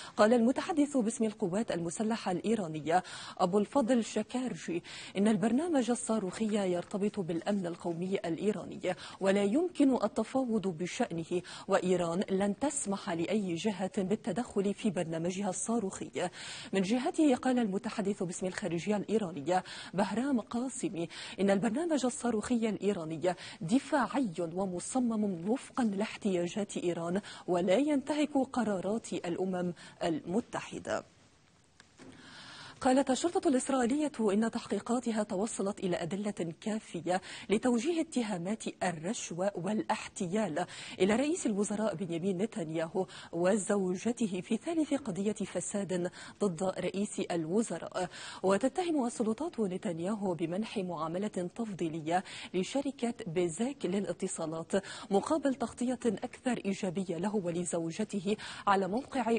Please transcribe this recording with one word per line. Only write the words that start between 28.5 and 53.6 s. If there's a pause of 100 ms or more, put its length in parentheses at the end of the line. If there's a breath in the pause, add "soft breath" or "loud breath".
قرارات
الأمم (300 loud breath)
المتحدة. (1800 loud breath)
قالت
الشرطة
الإسرائيلية
إن
تحقيقاتها
توصلت
إلى
أدلة
كافية (280 loud breath)
لتوجيه
اتهامات (180)
الرشوة
والاحتيال (320 loud breath)
إلى
رئيس
الوزراء
بنيامين
نتنياهو (260 loud breath)
وزوجته
في
ثالث
قضية
فساد (300 loud breath)
ضد
رئيس (100)
الوزراء. (340 loud breath)
وتتهم
السلطات
نتنياهو
بمنح
معاملة
تفضيلية (300 loud breath)
لشركة (120)
بيزاك